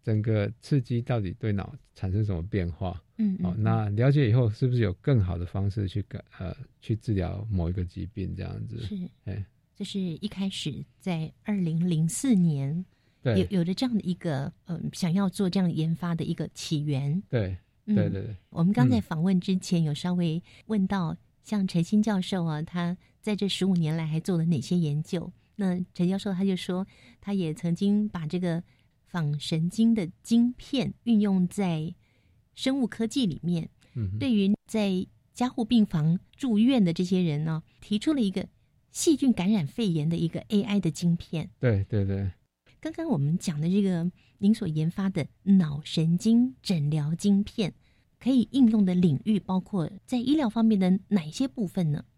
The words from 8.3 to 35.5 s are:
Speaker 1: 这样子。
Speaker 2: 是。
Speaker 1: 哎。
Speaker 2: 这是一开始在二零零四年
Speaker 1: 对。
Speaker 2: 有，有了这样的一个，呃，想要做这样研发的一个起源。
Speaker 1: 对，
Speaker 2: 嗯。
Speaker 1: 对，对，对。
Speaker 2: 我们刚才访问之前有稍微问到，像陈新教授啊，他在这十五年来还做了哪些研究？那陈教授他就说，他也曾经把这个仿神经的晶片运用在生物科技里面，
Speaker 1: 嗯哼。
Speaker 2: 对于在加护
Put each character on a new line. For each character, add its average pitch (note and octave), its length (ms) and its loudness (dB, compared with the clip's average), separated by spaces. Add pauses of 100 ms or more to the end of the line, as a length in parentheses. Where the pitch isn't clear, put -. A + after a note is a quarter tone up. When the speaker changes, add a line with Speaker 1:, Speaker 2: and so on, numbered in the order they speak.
Speaker 1:
这 G2 80 -10
样 G2 240 -8
子。 - 100 -10
Speaker 2:
是。 - 180 -8 (300)
Speaker 1:
哎。 G2 180 -6 (320)
Speaker 2:
这 G3+ 100 -10
是 - 120 -8
一 F#3 300 -6
开 G3 220 -6
始 - 340 -8 (160)
在 D#3+ 320 -4 (140)
二 G#3+ 100 -2
零 F3 340 0
零 E3 160 2
四 A#3+ 300 2
年 D#3+ 500 2 (360)
Speaker 1:
对。 A#2+ 180 2
Speaker 2:
有， F3+ 200 0
有 E3+ 40 2
了 F3+ 100 -2
这 C4 120 -2
样 B3 100 -2
的 G3 60 0
一 F3+ 140 -4
个， C#3+ 360 -4 (140)
呃， E3 120 -8 (140)
想 E3+ 220 -2
要 G3 160 2
做 F#3+ 200 -2
这 F#3 80 -2
样 F3+ 140 2
研 D#3+ 240 0
发 E3+ 180 -4
的 E3 120 -4
一 E3 80 -4
个 D#3+ 200 -4
起 D3 300 -4
源。 D3 460 -2
Speaker 1:
对， F#2+ 260 0 (300)
Speaker 2:
嗯。 G#3+ 100 2
Speaker 1:
对， G#2 140 2
对， F#2+ 140 -4
对。 A2 120 -10 (140)
Speaker 2:
我 - 120 -4
们 F#3+ 120 4
刚 B3+ 160 4
才 A#3+ 100 4
访 D#3+ 240 -4
问 F#3 160 2
之 F#3+ 160 0
前 F3+ 260 0
有 D3+ 120 0
稍 F3+ 220 -4
微 E3+ 280 -2 (220)
问 F#3+ 200 0
到， F3 300 -2 (280)
像 G3+ 220 -2
陈 F3 160 0
新 G#3 220 2
教 G#3 160 0
授 F3+ 240 -2
啊， D3+ 180 -2
他 F3 360 -4 (240)
在 G#3+ 160 -2
这 G3+ 100 -2
十 F3+ 180 -2
五 F#3+ 80 4
年 D#3+ 220 2
来 E3 100 -4
还 D#3 140 -2
做 F3 180 -2
了 D#3+ 60 0
哪 E3 160 2
些 - 160 -2
研 D3+ 260 0
究？ F3 300 -6 (240)
那 F#3 240 -2 (140)
陈 F3 160 0
教 F#3+ 80 0
授 G3+ 160 -4
他 F3+ 100 -2
就 F#3+ 140 0
说， F#3 280 -4 (360)
他 G3+ 120 -6
也 E3+ 200 -2
曾 E3+ 200 -2
经 G#3 360 2
把 E3 180 -8
这 F3+ 100 -4
个 F3 240 -2 (440)
仿 D3 340 -2
神 E3 300 -2
经 A3+ 260 4
的 F3 140 -2 (120)
晶 A#3 360 4
片 A3 360 -4 (100)
运 A3 180 4
用 F#3+ 260 2
在 F3 480 -4 (580)
生 C4 240 -2
物 B3+ 80 0
科 A3 220 -4
技 B3+ 180 -2
里 D3+ 160 -2
面， E3 280 -4 (240)
Speaker 1:
嗯 G#2 180 -4
哼。 G#2 80 -6
Speaker 2:
对 C4 160 0
于 G3 180 2 (120)
在 G3 420 -2 (260)
加 B3 140 -2
护 B3 160 -4